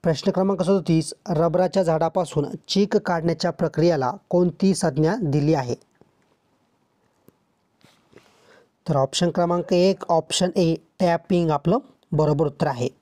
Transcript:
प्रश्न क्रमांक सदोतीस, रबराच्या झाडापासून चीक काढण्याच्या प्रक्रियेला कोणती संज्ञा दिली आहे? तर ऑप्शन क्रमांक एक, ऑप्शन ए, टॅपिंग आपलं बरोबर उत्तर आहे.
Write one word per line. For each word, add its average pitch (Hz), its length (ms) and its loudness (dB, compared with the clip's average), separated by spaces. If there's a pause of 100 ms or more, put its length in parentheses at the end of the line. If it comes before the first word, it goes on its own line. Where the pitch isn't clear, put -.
प्रश्न 165 280 0
क्रमांक 190 300 -2
सदोतीस, 170 520 0 (160)
रबराच्या 175 540 0
झाडापासून 160 600 -2 (220)
चीक 202 300 0
काढण्याच्या 170 540 -2
प्रक्रियेला 156 600 0 (180)
कोणती 180 460 2
संज्ञा 160 460 0
दिली 147 320 0
आहे? 123 220 -2 (3000)
तर 151 100 -2
ऑप्शन 139 340 0
क्रमांक 175 440 -2
एक, 185 380 2
ऑप्शन 170 440 0
ए, 165 180 2 (260)
टॅपिंग 170 500 0
आपलं 160 280 0 (340)
बरोबर 151 340 0
उत्तर 143 220 -4
आहे. 123 220 -4 (120)